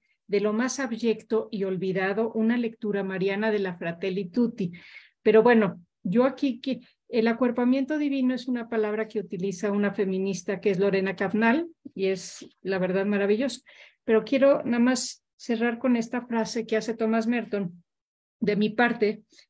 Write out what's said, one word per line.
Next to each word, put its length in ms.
de 120
lo 140
más 260
abyecto 720
y 140
olvidado, 640
una 240
lectura 480
mariana 480
de 80
la 160
Fratelli 540
Tutti. 420
Pero 220
bueno, 400
yo 200
aquí, 380
que 180
el 180
acuerpamiento 720
divino 360
es 140
una 220
palabra 400
que 100
utiliza 540
una 200
feminista 680
que 80
es 100
Lorena 380
Cafnal, 500
y 140
es 400
la 180
verdad 260
maravilloso. 560
Pero 180
quiero 400
nada 160
más 460
cerrar 440
con 160
esta 300
frase 400
que 120
hace 160
Thomas 340
Merton. 560
De 160
mi 140
parte, 540